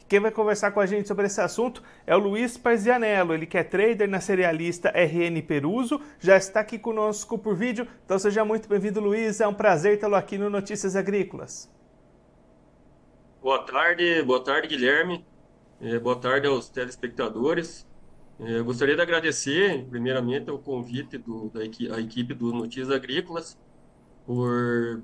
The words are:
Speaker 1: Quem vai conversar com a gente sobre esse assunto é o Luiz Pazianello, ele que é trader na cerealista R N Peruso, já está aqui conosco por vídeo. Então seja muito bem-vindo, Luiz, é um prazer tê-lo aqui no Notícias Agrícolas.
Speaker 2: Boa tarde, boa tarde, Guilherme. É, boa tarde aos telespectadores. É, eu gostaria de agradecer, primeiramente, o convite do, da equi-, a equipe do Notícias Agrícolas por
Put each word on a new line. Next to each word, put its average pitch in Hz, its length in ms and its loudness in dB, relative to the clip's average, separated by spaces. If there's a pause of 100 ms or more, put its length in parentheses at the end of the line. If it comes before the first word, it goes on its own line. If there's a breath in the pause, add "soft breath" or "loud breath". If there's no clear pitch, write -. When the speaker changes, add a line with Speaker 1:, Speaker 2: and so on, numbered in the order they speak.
Speaker 1:
Quem 196 100 6
vai 214 100 2
conversar 208 440 0
com 208 80 2
a 196 40 4
gente 202 220 -2
sobre 202 200 0
esse 196 120 -2
assunto 233 420 -2 (240 loud breath)
é - 80 4
o 180 60 6
Luiz 208 380 0
Pazianello, 214 760 2
ele 160 120 -2
que 165 120 -2
é 165 60 2
trader 202 460 2
na 190 100 -2
cerealista 170 680 0
R 170 340 4
N 170 180 0
Peruso, 196 600 0 (180 loud breath)
já 190 160 8
está 190 240 2
aqui 220 180 -4
conosco 214 600 -2
por 202 180 -2
vídeo. 226 320 -2 (160 loud breath)
Então 190 160 0
seja 208 240 2
muito 220 240 0
bem-vindo, 202 320 0
Luiz, 214 400 0
é 220 80 4
um 202 60 0
prazer 202 480 4
tê-lo 202 140 2
aqui 196 220 -2
no 202 120 -2
Notícias 196 480 -4
Agrícolas. - 760 -4 (1700)
Speaker 2:
Boa 135 180 2
tarde, 165 640 2
boa 127 200 2
tarde, 151 240 0
Guilherme. 151 580 0 (540)
É, 113 180 -4
boa 120 200 0
tarde 131 280 0
aos 135 220 0
telespectadores. 127 1200 -6 (500)
É, 113 200 -4
eu 117 80 -2
gostaria 139 320 0
de 170 40 0
agradecer, 160 880 0
primeiramente, 123 600 -2
o 139 80 -8
convite 127 580 -8
do, 113 340 -12
da 110 120 -8
equi-, 113 260 -8
a 113 120 -6
equipe 120 320 -6
do 120 180 -2
Notícias 120 400 -6
Agrícolas 135 680 -4 (640)
por 120 800 0